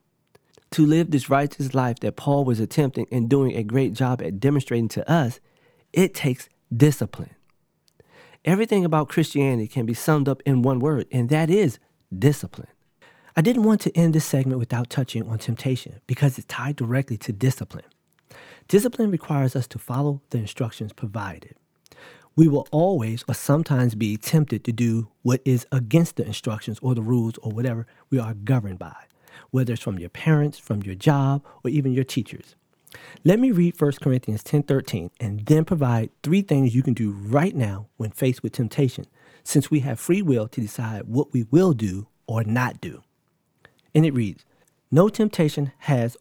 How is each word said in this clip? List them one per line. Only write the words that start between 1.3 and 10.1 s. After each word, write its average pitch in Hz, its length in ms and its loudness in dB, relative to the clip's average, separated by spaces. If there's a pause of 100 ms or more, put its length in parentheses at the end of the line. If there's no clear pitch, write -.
life 127 280 0
that 107 160 -4
Paul 143 260 0
was 123 160 0
attempting 131 500 -2
and 117 200 -2
doing 135 260 2
a 113 80 -2
great 113 300 0
job 127 280 -2
at 92 200 -6
demonstrating 131 480 0
to - 200 -6
us, 143 300 0 (540)
it 185 200 2
takes - 360 -4 (260)
discipline. 135 580 2 (1120)
Everything 196 400 2
about 156 240 2
Christianity 135 600 0
can 120 180 -4
be 117 80 -2
summed 143 340 2